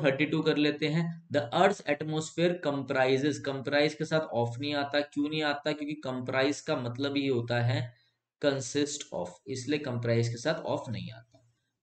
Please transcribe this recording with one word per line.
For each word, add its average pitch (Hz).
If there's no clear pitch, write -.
थर्टी 143
टू 160
कर 151
लेते 147
हैं। 165
The 143
Earth's 196
atmosphere 156
comprises, 135
कंप्राइज 143
के 160
साथ 160
of 120
नहीं 147
आता। 143
क्यों 147
नहीं 156
आता? 147
क्योंकि 147
comprise 131
का 156
मतलब 135
ये 139
होता 120
है 117
consist 143
of, 87
इसलिए 143
comprise 117
के 120
साथ -
of 135
नहीं 92
आता। -